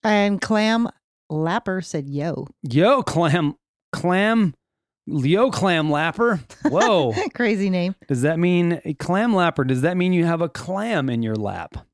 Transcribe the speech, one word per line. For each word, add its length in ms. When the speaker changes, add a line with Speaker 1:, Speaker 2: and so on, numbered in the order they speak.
Speaker 1:
And 380
Clam 480
Lapper 520
said, 240
"Yo." 400
Speaker 2:
Yo, 400
Clam, 540
Clam, 600
yo, 420
Clam 400
Lapper. 500
Whoa. 440
Speaker 1:
<laughs> 100
Crazy 380
name. 240
Speaker 2:
Does 140
that 160
mean, 480
a 80
Clam 380
Lapper, 340
does 160
that 160
mean 160
you 120
have 160
a 80
clam 600
in 140
your 120
lap? 420